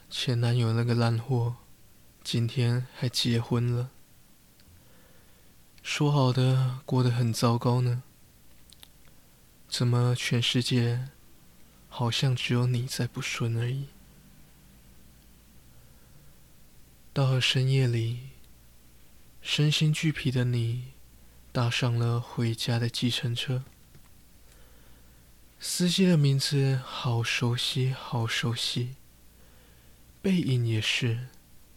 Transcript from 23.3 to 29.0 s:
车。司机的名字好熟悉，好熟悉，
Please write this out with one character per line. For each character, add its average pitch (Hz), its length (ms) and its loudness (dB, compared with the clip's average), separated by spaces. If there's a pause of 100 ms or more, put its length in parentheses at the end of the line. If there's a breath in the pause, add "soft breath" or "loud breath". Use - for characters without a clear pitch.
车。 127 300 -4 (2000 loud breath)
司 - 280 -2
机 180 180 4
的 180 120 6
名 139 200 4
字 135 380 0 (100)
好 117 380 -4
熟 120 320 -2
悉， 131 380 -2
好 113 340 -4
熟 - 260 -2
悉， 127 440 -4 (1200 loud breath)